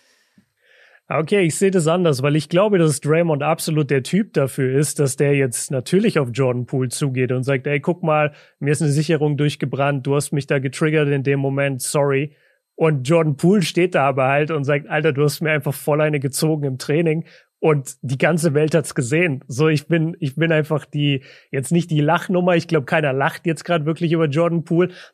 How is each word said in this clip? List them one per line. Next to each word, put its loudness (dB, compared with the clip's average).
Okay, 0
ich 0
seh 2
das 2
anders, 2
weil 2
ich -2
glaube, 2
dass 2
Draymond 0
absolut 0
der 2
Typ -2
dafür 0
ist, -2
dass 0
der 2
jetzt -2
natürlich 0
auf -2
Jordan 0
Poole -2
zugeht -2
und -2
sagt, -2
"Ey, 0
guck -2
mal, 2
mir 0
ist -2
eine 2
Sicherung 0
durchgebrannt, -2
du 0
hast -2
mich -4
da 0
getriggert 0
in 0
dem 0
Moment, -2
sorry." 0
Und 0
Jordan 2
Poole 4
steht 0
da 4
aber 0
halt 0
und -2
sagt, -2
"Alter, 0
du 0
hast 0
mir -2
einfach -2
voll -2
eine 0
gezogen -2
im -4
Training -2
und 0
die -4
ganze 2
Welt 2
hat's -2
gesehen." -2
So, 0
ich 0
bin, 0
ich -6
bin 0
einfach 0
die, -2
jetzt -6
nicht 2
die 0
Lachnummer, 2
ich 0
glaub, 0
keiner 0
lacht -2
jetzt -4
grad -2
wirklich -2
über 2
Jordan 0
Poole, 0